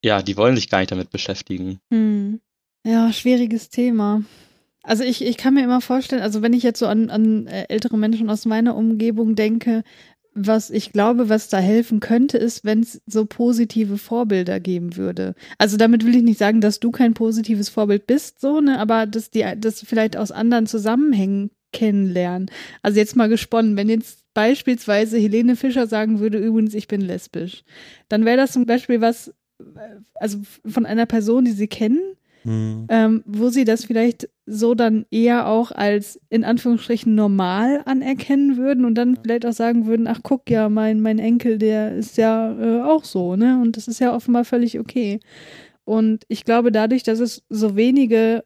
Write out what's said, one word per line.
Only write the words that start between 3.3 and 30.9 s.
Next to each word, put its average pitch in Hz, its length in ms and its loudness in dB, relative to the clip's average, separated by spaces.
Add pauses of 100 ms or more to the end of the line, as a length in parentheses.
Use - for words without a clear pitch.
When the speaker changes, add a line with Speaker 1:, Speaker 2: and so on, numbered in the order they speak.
Speaker 2:
Thema. 220 540 0 (600)
Also 220 220 -2
ich, 247 180 -4
ich 240 140 -2
kann 269 160 0
mir 269 120 4
immer 247 180 2
vorstellen, 254 400 -2
also 214 180 -2
wenn 233 140 2
ich 240 80 2
jetzt 240 160 0
so 226 80 0
an, 220 240 0
an, 220 380 0
äh, 190 200 -8
ältere 220 300 -2
Menschen 220 320 0
aus 214 160 -4
meiner 226 280 0
Umgebung 226 600 0
denke, 220 480 0 (500)
was 208 380 0
ich - 220 -4
glaube, 226 360 2
was 214 200 0
da 196 100 0
helfen 214 420 2
könnte, 240 380 2
ist, 226 260 -2
wenn's 220 400 -2
so 214 220 -2
positive 226 720 0
Vorbilder 190 600 -2
geben 175 360 -6
würde. 185 380 -6 (240)
Also 208 180 0
damit 226 300 4
will 240 80 4
ich 247 80 6
nicht 226 160 4
sagen, 214 240 2
dass 208 180 0
du 233 120 -2
kein 233 200 2
positives 220 560 -2
Vorbild 208 380 -2
bist, - 340 -2
so, 285 220 0
ne, 269 160 2
aber 220 280 0
dass 220 240 -8
die, 220 140 -2 (140)
dass 220 260 -4
vielleicht 220 320 0
aus 202 140 -6
anderen 233 360 0
Zusammenhängen 214 840 0 (220)
kennenlernen. 185 800 -2 (300)
Also 202 200 2
jetzt 214 160 0
mal 226 120 4
gesponnen, 226 480 2
wenn 202 140 0
jetzt - 420 -4
beispielsweise 220 840 0
Helene 226 380 2
Fischer 254 320 0
sagen 214 320 0
würde, 214 180 -2
„Übrigens, 220 360 0
ich 208 140 -8
bin 202 140 -2
lesbisch“, 180 640 -8 (440)
dann 214 160 2
wäre 240 140 4
das 269 140 0
zum 247 140 0
Beispiel 240 340 0
was, 233 280 -2 (300)
äh, 226 380 -20 (180)
also 208 240 -6
f-, - 260 -16
von 220 220 -2
einer 226 200 0